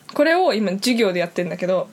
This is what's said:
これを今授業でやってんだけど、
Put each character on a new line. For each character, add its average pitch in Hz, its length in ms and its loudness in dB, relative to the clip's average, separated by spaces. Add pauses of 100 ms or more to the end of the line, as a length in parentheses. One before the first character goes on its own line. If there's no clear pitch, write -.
(140)
こ 294 100 2
れ 320 100 4
を 349 200 2
今 208 180 0
授 226 240 0
業 208 160 2
で 180 80 0
や 175 60 0
っ 175 40 -8
て 180 140 -2
ん 175 40 -6
だ 170 80 -8
け 180 120 -4
ど、 185 240 0